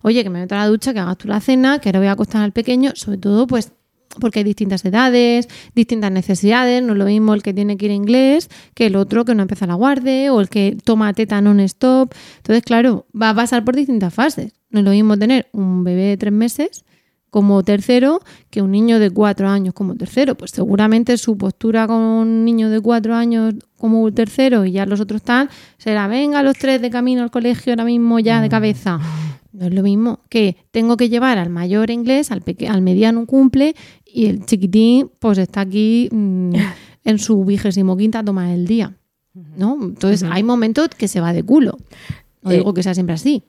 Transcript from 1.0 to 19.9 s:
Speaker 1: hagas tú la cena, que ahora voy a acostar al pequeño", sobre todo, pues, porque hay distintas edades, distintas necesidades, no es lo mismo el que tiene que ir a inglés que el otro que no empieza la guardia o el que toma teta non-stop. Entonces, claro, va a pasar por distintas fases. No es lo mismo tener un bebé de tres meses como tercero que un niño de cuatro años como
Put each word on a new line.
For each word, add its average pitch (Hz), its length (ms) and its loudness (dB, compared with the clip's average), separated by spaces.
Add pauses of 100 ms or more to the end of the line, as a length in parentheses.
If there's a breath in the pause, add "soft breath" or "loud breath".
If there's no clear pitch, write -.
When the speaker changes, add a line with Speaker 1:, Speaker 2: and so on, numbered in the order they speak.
Speaker 1:
hagas 180 180 -6
tú - 80 -14
la 208 140 -2
cena, 262 400 2
que 220 80 -2
ahora 190 100 2
voy 196 100 2
a 196 40 0
acostar 208 300 -2
al 208 100 -2
pequeño", 254 420 0
sobre 202 240 -8
todo, 208 300 0
pues, 233 240 -4 (480)
porque 220 200 -2
hay 208 40 -2
distintas 196 400 -2
edades, 240 640 2 (260 loud breath)
distintas 220 380 0
necesidades, 226 680 2
no 240 120 -2
es 202 60 0
lo 196 80 2
mismo 214 280 2
el 208 80 -2
que 202 100 -6
tiene 202 240 -2
que 202 100 -4
ir 208 40 0
a 202 40 -2
inglés 262 540 2 (260 loud breath)
que 233 120 0
el 196 80 0
otro 208 300 0
que 233 100 0
no 202 80 2
empieza 190 240 -4
la 175 80 -2
guardia 269 580 0
o 220 80 4
el 190 80 0
que 202 360 0
toma 214 300 2
teta 208 260 -2
non-stop. 208 720 2 (240 loud breath)
Entonces, 226 260 0
claro, 233 440 0 (140)
va 220 100 2
a 214 40 0
pasar 233 300 0
por 247 100 0
distintas 240 400 -2
fases. 254 380 -2 (180)
No 214 100 0
es 202 40 2
lo 196 80 4
mismo 208 260 4
tener 240 340 0
un 185 300 -2
bebé 180 200 0
de 202 140 0
tres 202 160 -4
meses 240 520 -2 (460)
como 202 320 2
tercero 247 580 2 (300 loud breath)
que 208 100 -4
un 190 120 0
niño 226 260 2
de 208 140 4
cuatro 202 360 0
años 196 260 0
como 185 200 -6